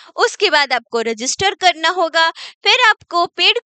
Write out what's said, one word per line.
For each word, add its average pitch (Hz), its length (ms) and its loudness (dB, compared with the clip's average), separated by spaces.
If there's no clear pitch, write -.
उसके 403 340 0
बाद 285 240 2
आपको 240 280 -4
रजिस्टर 233 520 -4
करना 330 360 0
होगा, 330 420 0
फिर 453 580 0
आपको 349 360 -2
पेड 381 400 0